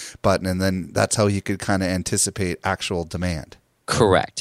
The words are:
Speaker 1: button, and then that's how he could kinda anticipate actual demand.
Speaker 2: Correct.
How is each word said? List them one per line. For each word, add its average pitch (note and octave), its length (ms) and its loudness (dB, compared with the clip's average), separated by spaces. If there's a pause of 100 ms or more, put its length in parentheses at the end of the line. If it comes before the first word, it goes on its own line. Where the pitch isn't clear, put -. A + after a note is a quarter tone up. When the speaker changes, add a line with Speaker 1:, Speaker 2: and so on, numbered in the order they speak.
(220)
Speaker 1:
button, F#2+ 240 2
and F#2 160 0
then F#2 300 0
that's G#2+ 240 0
how G#2+ 100 4
he G2+ 140 0
could G2 180 -4
kinda F#2+ 260 0
anticipate F#2 800 -2
actual F#2 420 -2
demand. E2+ 520 -4 (300)
Speaker 2:
Correct. G2 540 2